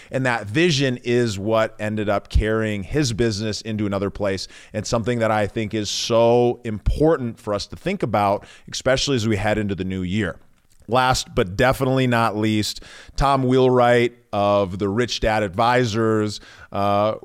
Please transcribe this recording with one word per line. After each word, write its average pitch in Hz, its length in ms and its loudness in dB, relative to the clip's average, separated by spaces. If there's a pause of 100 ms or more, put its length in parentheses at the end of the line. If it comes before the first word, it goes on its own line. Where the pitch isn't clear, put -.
And 131 160 -4
that 117 220 -2
vision 139 560 0
is 120 340 0
what 110 420 0
ended 107 300 -4
up 101 200 -2
carrying 110 540 0
his 135 300 -2
business 107 480 -2
into 107 240 -4
another 98 240 -2
place, 98 380 -6 (240)
and 107 140 -6
something 117 340 -2
that 110 120 2
I 107 160 0
think 110 260 -6
is 107 160 -2
so 120 760 2
important 120 760 0
for 104 140 -4
us 101 140 -4
to - 80 -16
think 185 260 -6
about, 104 440 0 (260)
especially 131 440 0
as 110 120 0
we 110 80 2
head 104 220 0
into 101 180 -2
the 87 80 -4
new 95 180 -6
year. 92 360 -2 (500)
Last 127 480 0
but 98 200 -2
definitely 131 520 2
not 117 280 2
least, 107 480 -2 (320)
Tom 139 280 2
Wheelwright 123 720 4 (200)
of 101 460 2
the 101 100 0
Rich 117 300 -2
Dad 110 240 0
Advisors, 110 1000 0 (300)
uh, 101 540 0